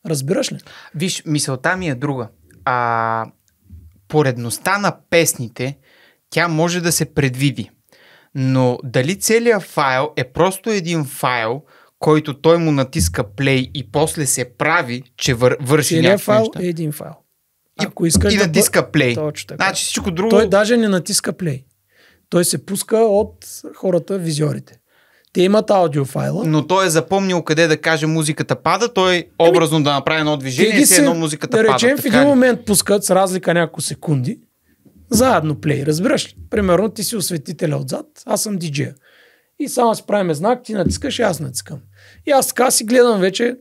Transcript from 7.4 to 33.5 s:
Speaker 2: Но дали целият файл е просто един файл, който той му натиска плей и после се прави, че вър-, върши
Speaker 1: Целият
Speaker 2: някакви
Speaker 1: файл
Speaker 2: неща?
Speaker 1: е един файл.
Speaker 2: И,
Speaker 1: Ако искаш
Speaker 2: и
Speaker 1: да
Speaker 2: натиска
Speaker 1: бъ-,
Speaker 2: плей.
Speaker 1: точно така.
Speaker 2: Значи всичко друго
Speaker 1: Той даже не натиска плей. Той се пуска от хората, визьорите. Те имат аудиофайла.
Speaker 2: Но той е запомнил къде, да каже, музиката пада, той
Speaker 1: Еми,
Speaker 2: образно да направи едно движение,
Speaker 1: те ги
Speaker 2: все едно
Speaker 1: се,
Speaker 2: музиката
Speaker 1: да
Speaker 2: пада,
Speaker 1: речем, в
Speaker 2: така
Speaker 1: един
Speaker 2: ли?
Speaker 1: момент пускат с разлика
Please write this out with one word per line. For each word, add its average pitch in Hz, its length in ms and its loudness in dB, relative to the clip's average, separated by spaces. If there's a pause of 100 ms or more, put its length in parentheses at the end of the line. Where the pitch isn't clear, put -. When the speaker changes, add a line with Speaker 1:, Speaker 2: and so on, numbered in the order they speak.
Speaker 2:
Но 131 480 0
дали 139 360 -2
целият 226 440 2
файл 139 520 -2
е 135 80 -4
просто 190 460 -2
един 170 360 -2
файл, 127 560 -4 (380)
който 151 420 2
той 165 160 4
му 165 140 0
натиска 135 520 0 (120)
плей 135 380 0
и - 180 -10
после 156 340 -2
се 127 200 -4 (120)
прави, 139 460 -2 (140)
че 131 180 0
вър-, 127 260 2
върши 139 340 2
Speaker 1:
Целият 160 100 2
Speaker 2:
някакви 196 200 4
Speaker 1:
файл 208 140 4
Speaker 2:
неща? 226 240 -2
Speaker 1:
е - 20 -4
един 165 260 -4
файл. - 200 -14 (680)
Speaker 2:
И, 208 40 -2
Speaker 1:
Ако 185 200 -6
искаш 165 280 2
Speaker 2:
и 214 40 0
Speaker 1:
да 196 100 2
Speaker 2:
натиска 185 340 2
Speaker 1:
бъ-, - 100 -10
Speaker 2:
плей. 131 240 2
Speaker 1:
точно 151 320 -8
така. 139 180 -4
Speaker 2:
Значи 190 200 -4
всичко 208 260 -6
друго 185 180 -2
Speaker 1:
Той 214 200 4
даже 208 280 2
не 226 100 2
натиска 190 460 -2
плей. 143 300 -6 (680)
Той 175 160 2
се 156 200 -4
пуска 202 320 -2
от 220 480 0 (300)
хората, 185 420 -2
визьорите. 151 600 -4 (540)
Те 185 80 2
имат 208 280 4
аудиофайла. 151 760 0
Speaker 2:
Но 156 220 2
той 185 180 2
е 180 40 2
запомнил 180 540 0
къде, 160 240 2
да 156 100 2
каже, 160 300 0
музиката 156 480 -2
пада, 190 380 -2
той 185 220 2
Speaker 1:
Еми, 165 340 2
Speaker 2:
образно 160 340 2
да 143 100 2
направи 151 260 0
едно 151 180 0
движение, 135 340 2
Speaker 1:
те 208 60 2
ги 294 80 6
Speaker 2:
все 349 160 4
едно 175 120 4
Speaker 1:
се, 165 60 -2
Speaker 2:
музиката 156 380 -2
Speaker 1:
да 220 100 4
Speaker 2:
пада, 139 80 4
Speaker 1:
речем, 247 220 2
в - 60 -6
Speaker 2:
така - 40 -2 (100)
Speaker 1:
един 254 40 6
Speaker 2:
ли? 277 40 6
Speaker 1:
момент 254 400 4
пускат 202 380 0
с - 80 -2
разлика 185 420 2